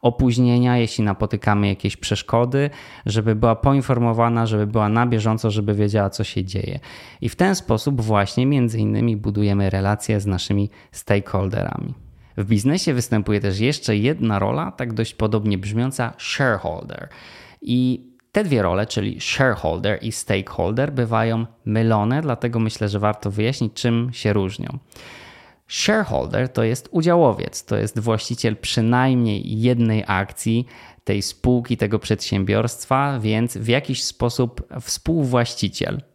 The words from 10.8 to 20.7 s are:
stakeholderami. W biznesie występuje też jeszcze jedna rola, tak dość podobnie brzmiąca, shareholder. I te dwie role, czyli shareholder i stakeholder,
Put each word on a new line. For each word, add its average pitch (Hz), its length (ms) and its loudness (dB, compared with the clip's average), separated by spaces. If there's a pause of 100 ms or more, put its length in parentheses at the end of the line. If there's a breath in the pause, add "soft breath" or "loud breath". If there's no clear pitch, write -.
stakeholderami. 95 1160 -4 (300 soft breath)
W 101 80 -2
biznesie 131 480 2
występuje 107 460 0
też 98 200 -2
jeszcze 117 380 0
jedna 110 420 0
rola, 127 320 -2
tak 120 220 -6
dość 110 200 -2
podobnie 107 440 0
brzmiąca, 117 600 -2
shareholder. - 920 -4 (520 loud breath)
I 123 460 0 (240)
te 214 120 2
dwie 139 180 2
role, 92 240 2
czyli 104 360 -4
shareholder 98 800 0
i 113 100 -6
stakeholder, 107 840 -2